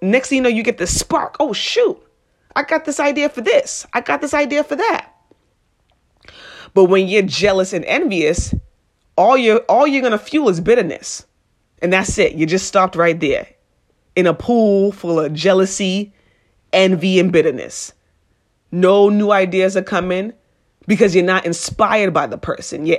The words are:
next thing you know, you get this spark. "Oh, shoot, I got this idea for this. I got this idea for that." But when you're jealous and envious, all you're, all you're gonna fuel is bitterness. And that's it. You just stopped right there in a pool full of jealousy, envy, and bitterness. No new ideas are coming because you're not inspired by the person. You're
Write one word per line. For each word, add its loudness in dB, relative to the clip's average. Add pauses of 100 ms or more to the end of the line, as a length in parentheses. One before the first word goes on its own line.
next 0
thing -2
you 0
know, 2
you -2
get -4
this -4
spark. -4
"Oh, -2
shoot, -2 (520)
I -2
got -2
this -8
idea 0
for -14
this. -2
I -2
got -4
this -8
idea 0
for -6
that." -4 (1600)
But 6
when 4
you're 2
jealous 0
and -4
envious, -2 (640)
all 4
you're, 2 (100)
all 4
you're 0
gonna 0
fuel 0
is 0
bitterness. -2 (560)
And 0
that's -2
it. 2
You -2
just -2
stopped 0
right 0
there -4 (680)
in 2
a 2
pool 2
full -2
of -4
jealousy, -2 (580)
envy, 2
and 2
bitterness. -2 (800)
No 4
new 2
ideas 0
are -2
coming -4 (540)
because 2
you're 4
not 0
inspired -2
by 0
the -8
person. -8
You're 2